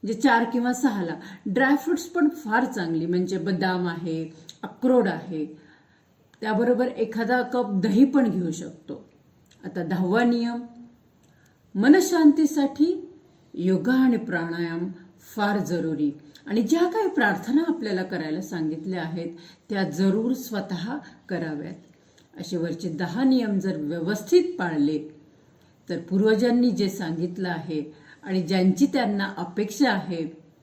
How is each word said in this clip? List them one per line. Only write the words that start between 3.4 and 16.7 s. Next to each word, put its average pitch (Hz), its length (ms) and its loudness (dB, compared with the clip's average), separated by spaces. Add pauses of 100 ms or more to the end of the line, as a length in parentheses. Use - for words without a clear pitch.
आहे, 165 420 -6 (320)
अक्रोड 247 460 2
आहे, 160 380 -6 (960)
त्याबरोबर 233 460 2
एखादा 226 560 0
कप 247 280 -2
दही 196 340 4
पण 262 260 4
घेऊ 175 200 -2
शकतो. - 580 -12 (560)
आता 180 200 -6
दहावा 185 400 2
नियम, 240 360 0 (1120)
मनशांतीसाठी 302 1400 4 (440)
योगा 185 400 2
आणि 262 220 4
प्राणायाम 170 720 -4 (480)
फार 208 220 0
जरुरी 156 540 -2 (340)
आणि 220 160 0
ज्या 339 280 2